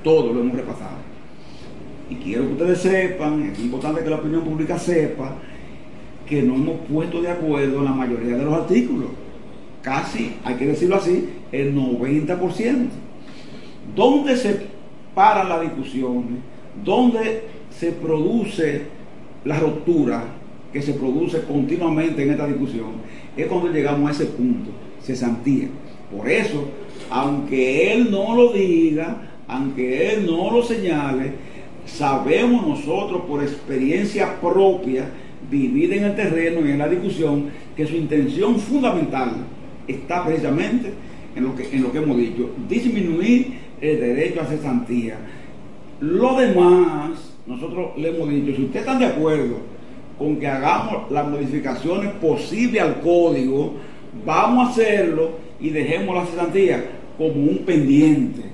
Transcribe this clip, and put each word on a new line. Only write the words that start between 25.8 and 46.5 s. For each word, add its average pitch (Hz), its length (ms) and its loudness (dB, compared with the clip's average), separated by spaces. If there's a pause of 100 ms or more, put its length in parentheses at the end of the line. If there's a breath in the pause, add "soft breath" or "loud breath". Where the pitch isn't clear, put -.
Por 107 140 -4
eso, 170 360 2 (440 loud breath)
aunque 139 840 2
él 233 180 4
no 202 240 2
lo 240 160 8
diga, 165 800 2 (180)
aunque 135 680 0
él 208 120 0
no 175 260 0
lo 240 120 6
señale, 151 680 0 (540 loud breath)
sabemos 185 840 2
nosotros 170 580 -2
por 143 160 -2
experiencia 147 1000 0
propia, 170 680 2 (400 loud breath)
vivida 143 460 2
en 202 80 2
el 202 120 0
terreno 165 520 2
y 143 40 2
en 143 80 2
la 151 100 0
discusión, 156 560 0 (300 loud breath)
que 151 120 -2
su 156 80 -4
intención 156 640 2
fundamental 170 720 0 (560)
está 170 380 -4
precisamente 165 680 0 (440 loud breath)
en 123 100 0
lo 131 100 -2
que, 127 180 -8
en 131 100 2
lo 123 80 0
que 143 80 -2
hemos 143 180 2
dicho, 117 320 0 (180)
disminuir 214 960 2 (140)
el 147 200 2
derecho 143 420 0
a 147 40 -2
cesantía. 120 720 -2 (840 loud breath)
Lo 208 380 4
demás, 180 720 6 (340)